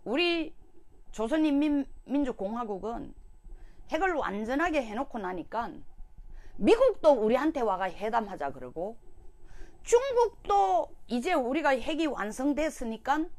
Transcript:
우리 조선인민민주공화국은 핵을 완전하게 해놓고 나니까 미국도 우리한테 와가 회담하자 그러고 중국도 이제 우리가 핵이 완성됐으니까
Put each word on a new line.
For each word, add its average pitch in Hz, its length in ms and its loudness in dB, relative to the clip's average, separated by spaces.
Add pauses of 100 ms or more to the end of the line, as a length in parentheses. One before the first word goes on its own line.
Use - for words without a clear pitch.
우리 330 520 0 (560)
조선인민민주공화국은 240 2000 0 (760)
핵을 349 260 2
완전하게 254 640 0
해놓고 226 380 -4
나니까 185 520 -4 (880)
미국도 392 540 6
우리한테 262 500 4
와가 190 280 0
회담하자 196 640 -2
그러고 160 440 -8 (840)
중국도 415 1120 4 (120)
이제 247 260 0
우리가 285 360 2
핵이 277 380 2
완성됐으니까 262 1160 -2 (140)